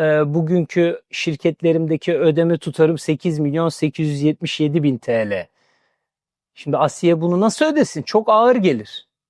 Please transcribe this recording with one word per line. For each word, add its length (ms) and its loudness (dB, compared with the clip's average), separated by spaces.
e, 340 0
bugünkü 760 -2
şirketlerimdeki 1080 -2
ödeme 400 2
tutarım 400 0
sekiz 400 -4
milyon 300 0
sekiz 400 -2
yüz 140 -4
yetmiş 380 -2
yedi 220 0
bin 160 0
T 320 -2
L." 160 -4
Şimdi 220 -4
Asiye 440 2
bunu 200 0
nasıl 260 2
ödesin? 360 0
Çok 260 -2
ağır 280 4
gelir. 520 -2